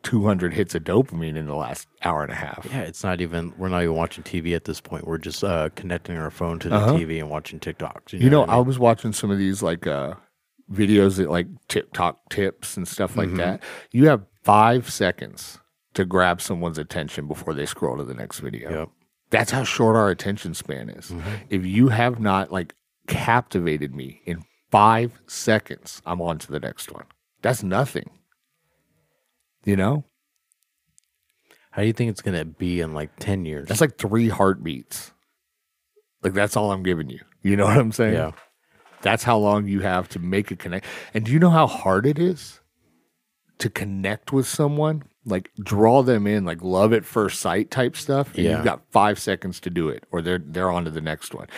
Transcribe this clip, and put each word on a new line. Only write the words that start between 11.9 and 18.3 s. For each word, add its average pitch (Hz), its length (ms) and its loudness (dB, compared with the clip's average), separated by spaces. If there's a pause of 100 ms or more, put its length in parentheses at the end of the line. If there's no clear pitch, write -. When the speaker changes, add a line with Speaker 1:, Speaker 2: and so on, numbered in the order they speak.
Speaker 1:
tips - 460 -4
and 90 120 -6
stuff - 280 -4
like 92 120 0
Speaker 2:
Mm-hmm. 90 100 -4
Speaker 1:
that. 90 240 -2 (280)
You 131 180 6
have 120 140 4 (220)
five 113 460 4
seconds - 680 -4 (360)
to 98 100 0
grab 90 360 2
someone's 85 380 -4
attention 76 500 -8
before 76 260 -8
they 71 120 -4
scroll 64 300 -4
to 71 80 -8
the 64 100 -10
next 58 260 -12